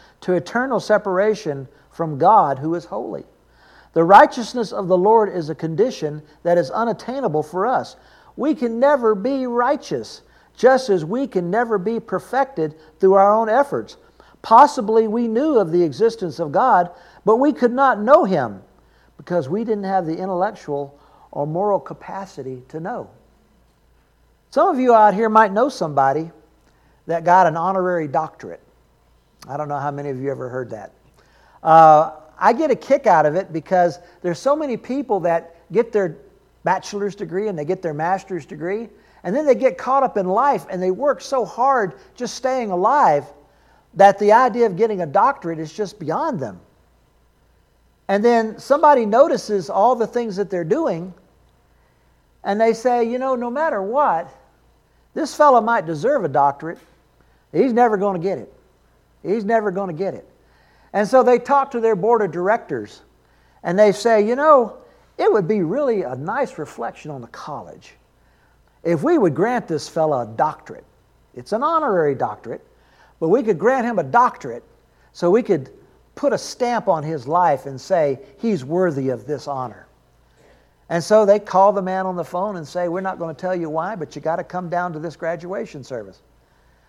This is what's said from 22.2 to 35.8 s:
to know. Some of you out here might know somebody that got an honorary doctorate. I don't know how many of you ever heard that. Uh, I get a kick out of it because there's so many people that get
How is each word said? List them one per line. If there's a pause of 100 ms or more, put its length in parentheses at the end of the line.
to
know. (1400)
Some
of
you
out
here
might
know
somebody (760)
that
got
an
honorary
doctorate. (880)
I
don't
know
how
many
of
you
ever
heard
that. (680)
Uh, (240)
I
get
a
kick
out
of
it
because (220)
there's
so
many
people
that (160)
get